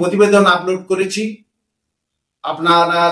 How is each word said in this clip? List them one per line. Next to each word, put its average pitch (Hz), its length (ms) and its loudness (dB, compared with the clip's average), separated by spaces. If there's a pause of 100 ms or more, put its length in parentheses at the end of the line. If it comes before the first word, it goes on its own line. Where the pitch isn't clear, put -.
প্রতিবেদন 202 440 2 (100)
আপলোড 185 360 -6
করেছি, 190 320 -4 (1200)
আপনারা 170 560 0 (120)